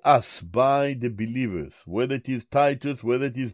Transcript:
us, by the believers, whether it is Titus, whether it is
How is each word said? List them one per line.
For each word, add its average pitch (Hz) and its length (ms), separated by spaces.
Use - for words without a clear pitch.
us, 139 360
by 135 540
the 120 160
believers, 110 760
whether 120 300
it 131 120
is 127 200
Titus, 143 580
whether 127 220
it 123 100
is 127 180